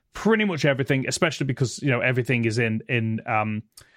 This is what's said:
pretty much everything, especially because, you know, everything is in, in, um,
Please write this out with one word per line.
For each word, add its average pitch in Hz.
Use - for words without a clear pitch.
pretty 214
much 170
everything, 135
especially 143
because, 131
you 143
know, 120
everything 123
is 110
in, 110
in, 113
um, 107